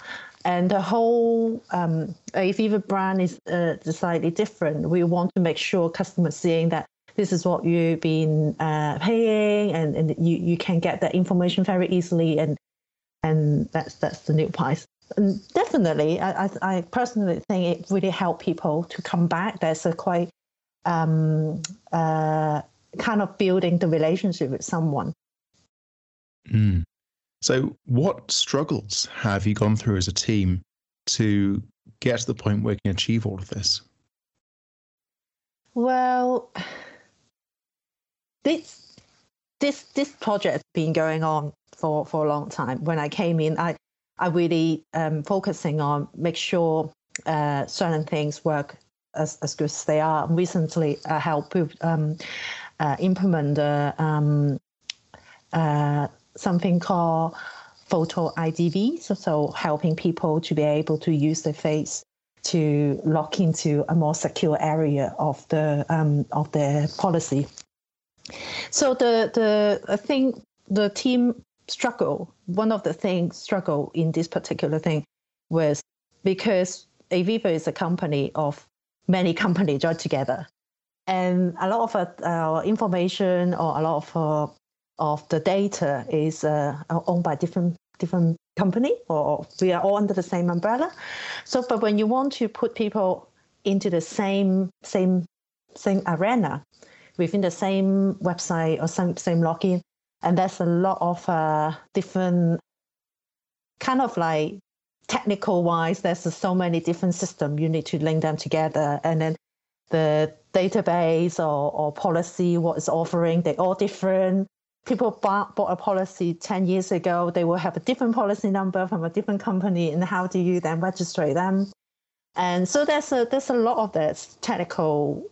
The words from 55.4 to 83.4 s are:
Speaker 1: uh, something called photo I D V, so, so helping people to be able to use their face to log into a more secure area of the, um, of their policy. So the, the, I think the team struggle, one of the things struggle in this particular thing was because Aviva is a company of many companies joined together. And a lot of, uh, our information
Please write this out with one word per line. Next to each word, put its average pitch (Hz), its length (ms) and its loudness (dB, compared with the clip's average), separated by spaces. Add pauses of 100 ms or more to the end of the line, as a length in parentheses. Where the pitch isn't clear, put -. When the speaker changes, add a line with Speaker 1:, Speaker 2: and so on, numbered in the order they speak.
Speaker 1:
uh, 147 540 2 (300)
something 175 420 2
called 165 540 0 (540)
photo 165 480 0
I 165 140 0
D 170 180 0
V, 220 300 0
so, - 160 -4
so 151 360 0
helping 156 460 -2
people 165 460 0
to - 120 -4
be 151 100 2
able 151 360 0
to 165 140 0
use 156 300 0
their 151 100 -2
face - 500 -4 (400)
to 147 640 2
log 156 340 0
into 160 480 2
a 160 80 0
more 156 180 2
secure - 460 0
area 151 580 0
of - 300 -2
the, 151 420 0
um, 151 440 2
of 147 180 -2
their 147 360 2 (100)
policy. 160 500 0 (1200)
So 262 240 2
the, 226 400 4
the, 208 480 4 (100)
I 202 40 0
think 262 460 0 (280)
the 202 200 2
team 247 520 2 (280)
struggle, - 640 -4 (140)
one 214 260 0
of 208 100 -4
the 156 100 -2
things 180 440 -2
struggle 165 560 -2
in 160 180 0
this 165 160 0
particular - 500 -2
thing 156 280 -2 (440)
was 156 320 2 (420)
because 190 600 0 (260)
Aviva 190 340 0
is 165 220 0
a - 40 -4
company 156 640 -2
of 147 320 -4 (400)
many 180 260 4
companies 170 480 2
joined 165 180 0
together. 135 460 -2 (600)
And 180 540 0
a 190 80 0
lot 233 120 0
of, 226 140 -2
uh, 175 160 -2 (140)
our 160 380 0
information 180 920 0